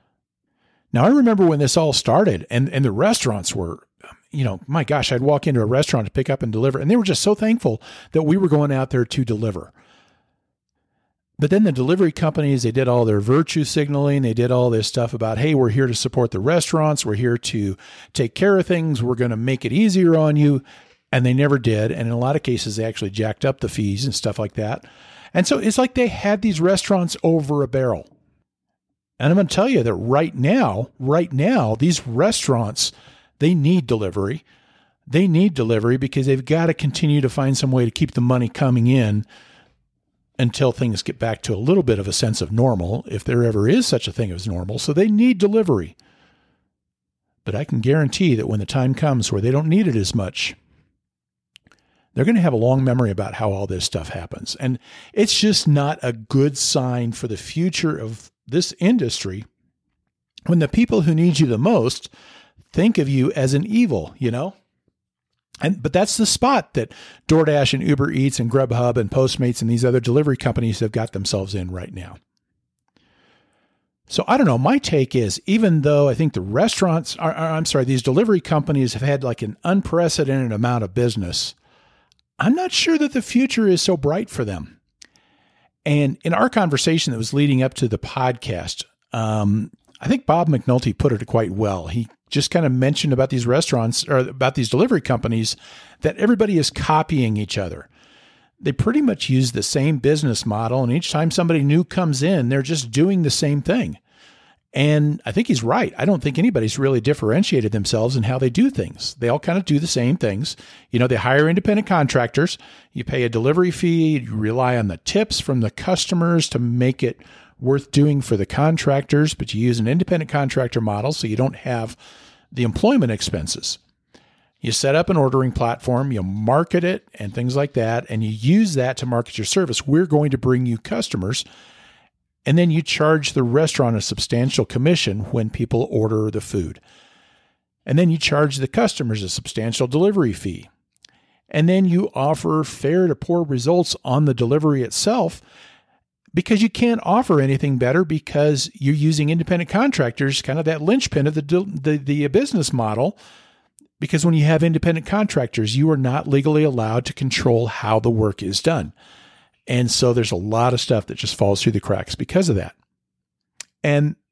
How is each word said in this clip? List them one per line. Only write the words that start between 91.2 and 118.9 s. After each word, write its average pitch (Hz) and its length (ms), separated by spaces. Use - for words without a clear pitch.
quite 113 240
well. 98 360
He 110 200
just - 180
kinda 165 200
mentioned 135 420
about 131 180
these 123 160
restaurants 123 640
or 143 120
about 131 360
these 123 140
delivery 190 320
companies 113 560
that 151 160
everybody 208 420
is 147 120
copying 143 640
each 104 220
other. 87 320
They - 140
pretty 240 300
much 233 280
use 131 220
the 117 100
same 143 360
business 139 480
model, 113 360
and 120 120
each 165 180
time 160 180
somebody 170 320
new 151 220
comes 151 400
in, 160 240
they're 135 140
just 135 280
doing 170 340
the 143 60
same 143 320
thing. 131 360
And 147 520
I - 80
think 240 140
he's 147 140
right. 151 360
I 135 80
don't 175 180
think 143 160
anybody's 139 400
really 135 220
differentiated 117 720
themselves 113 420
in 120 80
how 127 160
they 131 100
do 220 200
things. - 500
They 120 80
all 127 100
kinda 175 240
do 151 160
the 156 80
same 131 300
things. 110 400
You 117 100
know, 123 80
they 123 100
hire 135 320
independent 202 360
contractors. 143 720
You 127 100
pay 131 200
a 117 60
delivery 147 420
fee. 160 480
You 113 140
rely 120 440
on 110 100
the 90 100
tips - 440
from 131 180
the 110 120
customers 170 760
to 135 120
make 123 440
it 120 160
worth 139 320
doing 143 300
for 110 160
the 98 80
contractors, 147 920